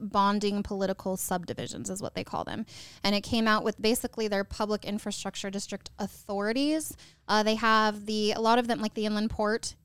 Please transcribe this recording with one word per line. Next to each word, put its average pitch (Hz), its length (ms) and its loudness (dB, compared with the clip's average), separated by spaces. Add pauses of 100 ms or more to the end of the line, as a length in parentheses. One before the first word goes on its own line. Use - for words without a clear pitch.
bonding 202 640 2
political 190 520 -2
subdivisions, - 720 -6
is 190 140 -8
what - 120 -6
they - 100 -4
call - 180 -4
them. 214 240 -6 (380)
And 202 100 2
it 202 80 2
came 226 240 0
out 214 160 4
with 208 180 -2
basically 220 460 0
their 202 160 0
public 208 420 -2
infrastructure 202 640 -6
district 196 500 -8
authorities. 226 960 -2 (340)
Uh, 214 160 6
they 214 100 4
have 220 520 4
the, 214 260 2
a - 80 -2
lot 226 180 6
of 240 80 2
them, 226 140 0
like 214 140 -2
the 214 120 -2
Inland 214 240 0
Port, 214 540 -2